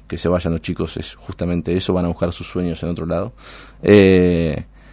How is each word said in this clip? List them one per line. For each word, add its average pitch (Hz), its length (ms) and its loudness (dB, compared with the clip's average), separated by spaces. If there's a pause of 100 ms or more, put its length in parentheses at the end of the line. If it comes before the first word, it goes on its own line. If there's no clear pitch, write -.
que 85 120 -10
se - 100 -4
vayan 85 240 0
los 82 100 -4
chicos 82 360 -8
es - 180 -12
justamente 87 600 -6
eso, 95 180 -2
van 90 100 0
a 87 60 -2
buscar 87 240 -4
sus - 120 -14
sueños 87 380 -6
en 82 60 -4
otro 82 160 -6
lado. 87 260 -6 (500)
Eh, 90 840 4 (280)